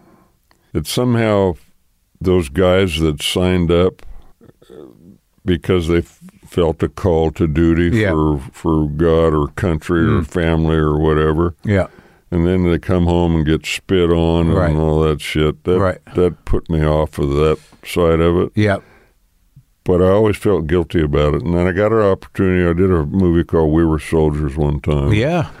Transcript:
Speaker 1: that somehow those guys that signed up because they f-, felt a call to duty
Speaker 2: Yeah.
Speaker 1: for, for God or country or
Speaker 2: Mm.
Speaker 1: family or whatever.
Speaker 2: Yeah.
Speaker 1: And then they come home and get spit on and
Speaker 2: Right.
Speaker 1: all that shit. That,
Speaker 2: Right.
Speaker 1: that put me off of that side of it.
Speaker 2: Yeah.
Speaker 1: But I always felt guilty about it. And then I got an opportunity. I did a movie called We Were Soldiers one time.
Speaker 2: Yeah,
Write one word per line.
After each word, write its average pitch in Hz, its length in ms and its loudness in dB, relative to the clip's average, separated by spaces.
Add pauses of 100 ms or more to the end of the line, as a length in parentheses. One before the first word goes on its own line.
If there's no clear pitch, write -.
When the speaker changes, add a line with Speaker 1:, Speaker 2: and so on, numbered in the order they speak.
(720)
Speaker 1:
that 78 120 -6
somehow 113 680 0 (680)
those 90 280 2
guys 90 500 2
that 78 240 -2
signed 90 480 0
up 90 320 0 (1400)
because 90 420 0
they 85 120 2
f-, - 200 -10 (260)
felt 82 380 -2
a 170 60 -2
call 80 420 0
to 85 160 -2
duty 82 500 0
Speaker 2:
Yeah. 104 140 0
Speaker 1:
for, 76 280 0 (120)
for 78 380 -2
God 82 440 2
or 73 160 0
country 85 520 -2
or 95 200 0
Speaker 2:
Mm. 80 60 -6
Speaker 1:
family 82 480 0
or 76 240 0
whatever. 78 640 0
Speaker 2:
Yeah. 95 240 0 (440)
Speaker 1:
And 85 140 0
then 90 240 0
they 82 80 0
come 87 280 -2
home 85 300 0
and 78 100 0
get 78 200 -2
spit 87 460 -2
on 82 380 0
and 80 80 0
Speaker 2:
Right. 78 180 0
Speaker 1:
all 78 260 0
that 78 200 -2
shit. 76 420 -4
That, 90 160 0
Speaker 2:
Right. 92 200 -2 (160)
Speaker 1:
that 90 300 0
put - 240 -2
me 80 160 0
off 76 320 -2
of 73 140 -2
that 76 260 0 (260)
side 82 360 0
of 85 180 2
it. 92 160 -2
Speaker 2:
Yeah. 104 240 0 (1080)
Speaker 1:
But 90 180 2
I 92 60 4
always 104 280 2
felt 85 300 0
guilty 85 340 0
about 73 320 0
it. 73 80 -2
And 85 140 -2
then 87 100 0
I 92 60 0
got 104 200 0
an 113 100 0
opportunity. 92 680 0
I 85 40 0
did 92 180 2
a 82 160 2
movie 85 360 2
called 80 280 0
We 80 120 4
Were 78 140 2
Soldiers 76 580 -2
one 73 260 -2
time. 73 320 0
Speaker 2:
Yeah, 135 360 -2 (100)